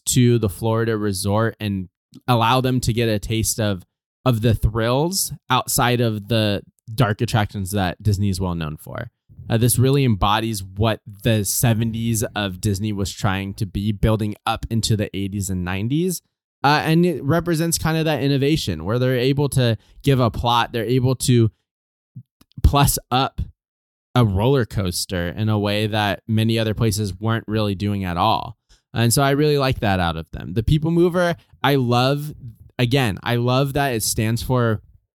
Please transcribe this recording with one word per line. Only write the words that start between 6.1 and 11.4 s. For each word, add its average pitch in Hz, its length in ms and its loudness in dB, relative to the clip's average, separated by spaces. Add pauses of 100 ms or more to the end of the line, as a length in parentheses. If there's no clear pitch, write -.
the 107 340 0 (320)
dark 104 280 0
attractions 104 500 -2
that 98 320 -2
Disney 101 260 2
is 92 100 -2
well 90 160 -2
known 78 220 -6
for. - 320 -12 (400)
Uh, 117 80 2
this 117 220 2
really 135 240 4
embodies 110 600 2
what 101 380 -2 (220)
the 110 220 2